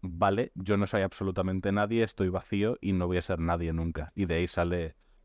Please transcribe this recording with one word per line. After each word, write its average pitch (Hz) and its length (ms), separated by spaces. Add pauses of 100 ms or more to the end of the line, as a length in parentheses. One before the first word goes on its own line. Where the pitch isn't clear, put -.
"Vale, 98 520
yo 95 240
no 101 80
soy 101 160
absolutamente 95 680
nadie, 104 320
estoy 98 260
vacío 98 500
y 98 140
no 90 140
voy 90 100
a 87 60
ser 87 160
nadie 85 340
nunca". 82 400
Y 98 120
de 82 100
ahí 87 120
sale 85 500 (280)